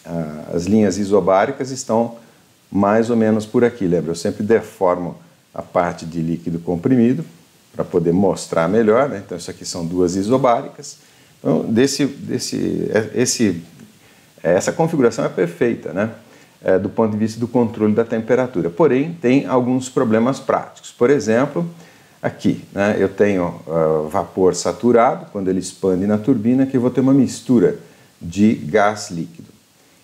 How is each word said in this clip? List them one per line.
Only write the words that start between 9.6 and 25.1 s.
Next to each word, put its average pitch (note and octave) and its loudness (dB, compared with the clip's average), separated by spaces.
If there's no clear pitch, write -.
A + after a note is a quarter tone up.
são F2+ -8
duas F2+ 0
isobáricas. B2 -2
Então, D3 0
desse, C3+ 0
desse, F#2+ -4
é, G#2+ 0
esse, G2+ 0
é, D#2+ 2
essa - 0
configuração C#3+ 0
é D3+ -2
perfeita, F#2 -2
né? G#2 -2
É, F#2+ 2
do G2+ -4
ponto A2 0
de G#2+ -4
vista A2 -4
do A#2 -4
controle A2 0
da A2+ 2
temperatura. A2+ -2
Porém, D3 2
tem C3 2
alguns B2+ 0
problemas A#2+ 0
práticos. - -4
Por A#2+ 4
exemplo, C#3 0
aqui, - -2
né, G2+ 0
eu F#2+ 2
tenho, F2+ 0
ah, D#2 0
vapor F#2 0
saturado, A#2 2